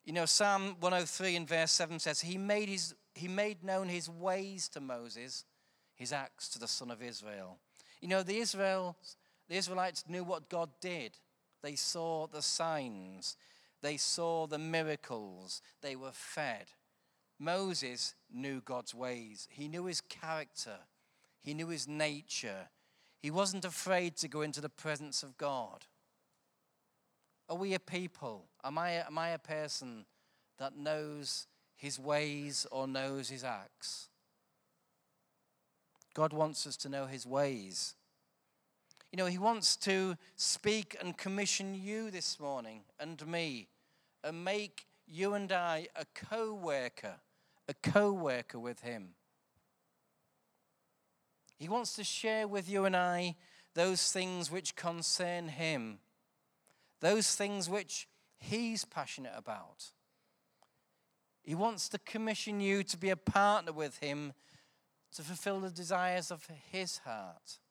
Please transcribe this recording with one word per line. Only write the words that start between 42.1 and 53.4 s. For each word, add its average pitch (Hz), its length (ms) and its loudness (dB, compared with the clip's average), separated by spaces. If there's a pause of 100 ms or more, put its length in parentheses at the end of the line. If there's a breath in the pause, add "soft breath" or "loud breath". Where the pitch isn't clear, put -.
morning 120 420 -4 (180)
and 151 280 -8
me 160 400 -2 (560 soft breath)
and 165 200 -4
make 202 440 -2 (200 soft breath)
you 190 280 0
and 196 160 0
I 170 440 2
a 160 100 -4 (100)
co-worker, 165 1000 -2 (520 soft breath)
a 143 80 -4
co-worker 165 840 4
with 117 200 -6
him. 110 300 -8 (2500)
He 160 120 -8
wants 226 240 0
to 214 100 -6
share 220 440 2
with 196 220 -2
you 196 160 4
and 185 100 6
I 180 400 4 (400 loud breath)